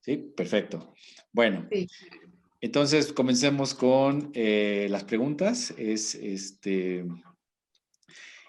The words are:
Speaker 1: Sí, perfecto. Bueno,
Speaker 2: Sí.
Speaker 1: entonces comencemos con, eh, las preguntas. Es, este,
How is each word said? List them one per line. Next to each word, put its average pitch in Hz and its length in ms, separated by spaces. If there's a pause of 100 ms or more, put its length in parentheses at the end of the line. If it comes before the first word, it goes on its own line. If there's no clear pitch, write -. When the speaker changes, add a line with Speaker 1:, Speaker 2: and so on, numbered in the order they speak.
Speaker 1:
Sí, 139 140
perfecto. - 760 (360)
Bueno, 101 400
Speaker 2:
Sí. 92 160 (760)
Speaker 1:
entonces 143 500
comencemos 135 640
con, 135 580
eh, 104 580
las 98 140
preguntas. 147 720
Es, 110 380
este, 95 920 (1400)